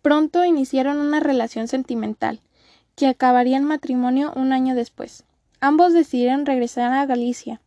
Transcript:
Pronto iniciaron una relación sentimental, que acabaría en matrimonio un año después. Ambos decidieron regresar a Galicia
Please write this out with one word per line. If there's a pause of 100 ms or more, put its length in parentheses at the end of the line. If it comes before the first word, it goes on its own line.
Pronto
iniciaron
una
relación
sentimental, (520)
que
acabaría
en
matrimonio
un
año
después. (340)
Ambos
decidieron
regresar
a
Galicia